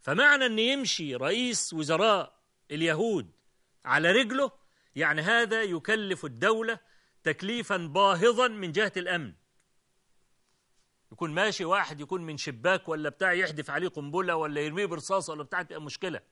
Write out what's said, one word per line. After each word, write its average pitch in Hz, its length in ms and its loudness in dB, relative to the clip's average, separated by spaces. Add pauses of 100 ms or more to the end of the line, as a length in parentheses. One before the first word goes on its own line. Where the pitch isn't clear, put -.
فمعنى 262 460 4
أن 220 120 0
يمشي 226 560 0
رئيس 208 580 -2
وزراء 165 640 2 (320)
اليهود 160 600 0 (540)
على 151 280 4
رجله، 254 400 2 (440)
يعني 151 260 0
هذا 220 400 2
يكلف 196 640 -2
الدولة 220 540 0 (440)
تكليفا 196 540 -2
باهظا 196 720 4
من 196 240 -6
جهة 196 240 0
الأمن. 175 360 -4 (1800)
يكون 160 180 -6
ماشي 190 340 0
واحد، 160 360 0
يكون 175 220 -6
من 156 140 -10
شباك 147 520 -2
ولا 156 200 -4
بتاع، 185 240 0
يحدف 156 380 -2
عليه 160 180 -4
قنبلة 165 480 -2
ولا 151 240 -2
يرميه 156 260 -2
برصاصة 170 460 -4
ولا 151 100 -8
بتاع، 180 200 -4
تبقى 156 200 -10
مشكلة. 151 380 -8 (120)